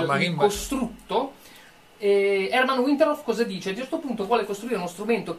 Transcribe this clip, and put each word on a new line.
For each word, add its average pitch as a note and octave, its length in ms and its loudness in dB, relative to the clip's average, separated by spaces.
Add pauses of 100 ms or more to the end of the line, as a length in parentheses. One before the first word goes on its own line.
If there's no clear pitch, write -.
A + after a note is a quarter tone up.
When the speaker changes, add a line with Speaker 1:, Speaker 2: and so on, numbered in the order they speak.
Speaker 1:
il - 60 0
Speaker 2:
marimba. F3 380 0
Speaker 1:
costrutto. A#3+ 880 -2 (640)
E G3 560 2
Hermann C4 280 2
Winterhoff C#4+ 420 2
cosa A3+ 220 0
dice? F#3+ 240 -6
A G3 40 0
un G3 60 -6
certo C4 200 -4
punto G#3 280 -6
vuole A3 180 2
costruire G#3 320 -6
uno F3 120 -4
strumento G3 500 -4